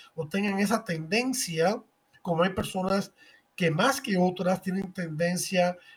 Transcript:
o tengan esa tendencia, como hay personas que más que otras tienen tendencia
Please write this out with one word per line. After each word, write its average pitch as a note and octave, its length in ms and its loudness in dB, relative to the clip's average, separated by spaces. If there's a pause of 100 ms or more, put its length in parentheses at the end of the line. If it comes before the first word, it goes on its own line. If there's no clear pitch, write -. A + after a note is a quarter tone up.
(160)
o D#3 120 -6
tengan G3 320 0
esa G#3+ 240 2
tendencia, F3+ 960 0 (440)
como E3 180 2
hay F#3 80 4
personas G3 600 -2 (480)
que E3+ 120 2
más A#3 280 2
que G3+ 160 -2
otras F3+ 460 2
tienen F#3+ 320 -4
tendencia F3 840 0 (200)